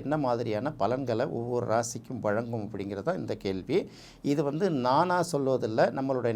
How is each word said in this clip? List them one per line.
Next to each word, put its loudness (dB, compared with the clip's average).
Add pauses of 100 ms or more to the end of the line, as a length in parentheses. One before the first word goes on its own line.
என்ன 0
மாதிரியான 0 (140)
பலன்களை 0 (120)
ஒவ்வொரு -2
ராசிக்கும் -2
வழங்கும் 0
அப்படிங்கிறது -6
தான் -2
இந்த -4 (100)
கேள்வி. 0 (540)
இது 2
வந்து 0 (200)
நானா 4 (140)
சொல்வதில்லை, 2 (120)
நம்மளுடைய 0